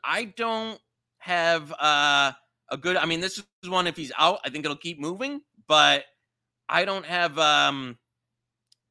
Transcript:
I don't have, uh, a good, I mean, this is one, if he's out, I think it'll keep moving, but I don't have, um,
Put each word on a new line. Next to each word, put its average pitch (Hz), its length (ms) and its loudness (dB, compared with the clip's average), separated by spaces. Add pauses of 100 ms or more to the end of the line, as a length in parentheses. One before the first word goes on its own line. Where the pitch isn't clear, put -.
I 185 220 -2
don't 220 540 -6 (400)
have, 165 600 0
uh, 143 540 4 (380)
a 131 60 -4
good, 175 200 0
I 165 80 2
mean, 165 160 -2
this 185 160 -6
is - 320 -18
one, 180 180 2
if 165 80 -4
he's 143 240 -10
out, 175 260 4
I 139 40 -6
think 143 160 -10
it'll 143 120 -4
keep 170 220 -10
moving, 220 420 -8 (260)
but 147 360 4 (640)
I 175 180 2
don't 196 200 -4
have, 170 340 -2
um, 143 580 2 (920)